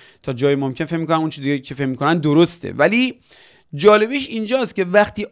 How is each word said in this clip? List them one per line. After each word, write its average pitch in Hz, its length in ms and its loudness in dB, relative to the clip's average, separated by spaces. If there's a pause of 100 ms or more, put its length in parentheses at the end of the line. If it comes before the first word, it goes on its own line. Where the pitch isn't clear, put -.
(240)
تا 135 100 -6
جای 139 220 2
ممکن 135 300 -4
فکر 165 120 -6
می‌کنن 160 200 -2
اون 160 120 -2
چیزی 143 300 -4
که 131 160 -12
فکر 139 100 -4
می‌کنن 139 320 0
درسته. 156 560 2
ولی 220 460 0 (540)
جالبیش 214 560 2
اینجاست 226 460 -2
که 190 80 -2
وقتی 202 480 0